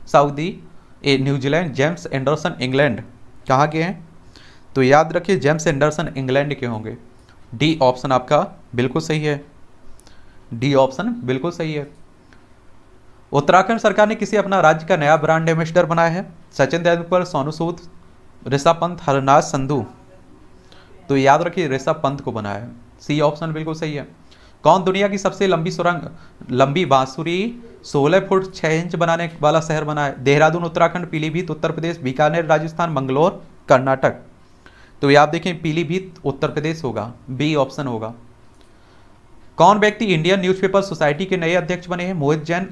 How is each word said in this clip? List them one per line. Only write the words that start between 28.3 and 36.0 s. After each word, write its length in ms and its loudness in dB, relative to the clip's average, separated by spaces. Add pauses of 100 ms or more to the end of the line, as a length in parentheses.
छः 140 -4
इंच 260 -2
बनाने 360 -2 (100)
वाला 200 2
शहर 240 -2
बना 200 -2
है? 200 -6
देहरादून 400 4
उत्तराखंड, 460 0
पीलीभीत 400 -4
उत्तर 220 -4
प्रदेश, 260 -6
बीकानेर 460 0
राजस्थान, 460 0
मंगलोर 540 0 (240)
कर्नाटक। 480 2 (840)
तो 80 4
ये 60 8
आप 120 8
देखें 340 -4
पीलीभीत 520 -4 (100)